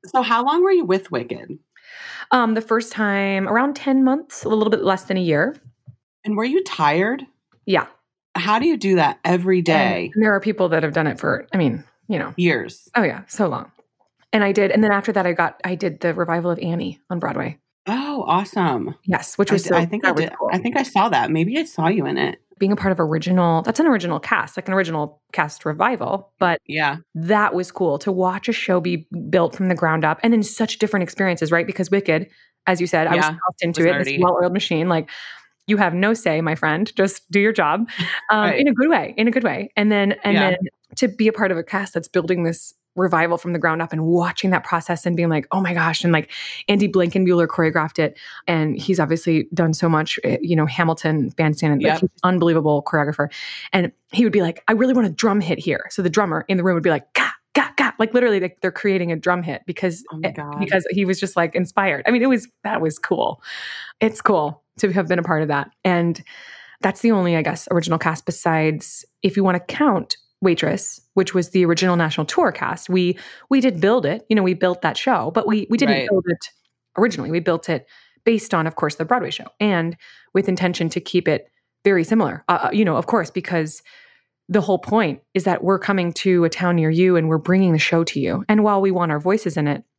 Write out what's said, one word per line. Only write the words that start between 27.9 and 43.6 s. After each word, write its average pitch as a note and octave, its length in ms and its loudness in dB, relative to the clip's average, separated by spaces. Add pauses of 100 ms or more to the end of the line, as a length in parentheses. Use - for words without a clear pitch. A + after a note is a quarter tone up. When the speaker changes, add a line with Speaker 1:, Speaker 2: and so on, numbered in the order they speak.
Speaker 2:
to G3+ 120 -4
watch F#3 360 -2
a A#3 60 -2
show F3+ 260 0
be E3+ 280 -4 (220)
built E3+ 260 2
from F#3 120 -2
the F3+ 80 2
ground D#3+ 300 0
up D#3 180 0
and A#3 100 4
in G#3+ 100 2
such - 360 -4
different G#3 240 0
experiences, E3+ 480 -2
right? E3+ 160 2
Because F#3+ 240 -4
Wicked, F#3+ 380 0 (380)
as F3+ 120 2
you F3+ 80 0
said, D#3+ 200 2
I E3+ 100 2
was D#3 80 4
Speaker 1:
Yeah, D#3 60 0
Speaker 2:
tossed F3 300 -4
into E3+ 220 -2
Speaker 1:
was E3+ 120 4
Speaker 2:
it, C#3+ 100 0
this - 80 -4
Speaker 1:
nerdy. F3+ 80 -2
Speaker 2:
well-oiled F3+ 320 2
machine, F3 340 0
like, E3 220 0 (560)
you G#3 120 2
have F3+ 160 2
no G3 200 2
say, E3 280 0
my D#3+ 140 -2
friend. D#3+ 400 -2
Just G3 360 -2
do G3 80 2
your G#3+ 140 2
job, F#3+ 340 0 (100)
Speaker 1:
<laughs> - 320 -6
Speaker 2:
um, G#3+ 100 4 (120)
Speaker 1:
Right. - 80 0
Speaker 2:
in C#4 80 4
a C4+ 60 2
good C4+ 160 2
way, A3 280 0
in A3 100 2
a A#3+ 40 2
good A#3 120 0
way. G3 320 -4
And G#3 160 2
then, G3+ 220 2 (100)
and G3+ 120 2
Speaker 1:
Yeah. - 160 2
Speaker 2:
then F3+ 60 -2 (400)
to B3+ 100 2
be G#3+ 200 0
a A3 60 2
part G#3+ 180 0
of E3+ 60 0
a E3 60 -4
cast G3 300 -6
that's E3+ 140 -6
building F3 360 0
this E3 300 -4 (220)
revival E3+ 440 2
from F3 140 -6
the E3+ 60 -2
ground E3 220 0